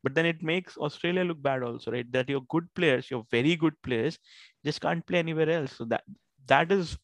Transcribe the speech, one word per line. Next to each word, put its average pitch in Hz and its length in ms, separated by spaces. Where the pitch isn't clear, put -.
but 135 120
then 165 120
it 165 160
makes 170 360
Australia 175 440
look 170 200
bad 135 200
also, 117 300
right? 120 200
That 127 160
your 139 200
good 170 260
players, 147 360
your 120 200
very 135 260
good 156 260
players, 127 360
just 147 160
can't 165 260
play 180 140
anywhere 160 300
else. 160 260
So 120 100
that, 117 160
that 160 260
is 185 320